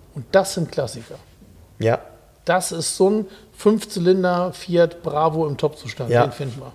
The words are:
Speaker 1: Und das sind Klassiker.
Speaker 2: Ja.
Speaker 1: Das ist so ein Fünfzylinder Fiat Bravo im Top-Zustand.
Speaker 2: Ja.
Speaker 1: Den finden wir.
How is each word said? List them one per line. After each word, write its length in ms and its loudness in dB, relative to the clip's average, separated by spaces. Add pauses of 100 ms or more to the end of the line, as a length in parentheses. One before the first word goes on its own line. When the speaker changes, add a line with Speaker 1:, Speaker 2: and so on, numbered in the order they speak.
(140)
Speaker 1:
Und 180 -10
das 220 2
sind 180 -4
Klassiker. 440 -8 (640)
Speaker 2:
Ja. 220 2 (460)
Speaker 1:
Das 260 0
ist 240 -6
so 140 4
ein 160 0 (300)
Fünfzylinder 1000 2
Fiat 480 0
Bravo 440 0
im 120 -4
Top-Zustand. 520 -4
Speaker 2:
Ja. 160 6
Speaker 1:
Den 60 -4
finden 300 -8
wir. 120 -18